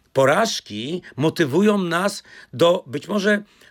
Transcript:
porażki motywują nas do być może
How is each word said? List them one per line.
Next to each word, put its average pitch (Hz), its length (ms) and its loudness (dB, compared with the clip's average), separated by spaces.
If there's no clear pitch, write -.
porażki 147 880 0
motywują 165 600 2
nas 185 460 -2
do 170 340 2
być 135 200 -10
może 208 360 0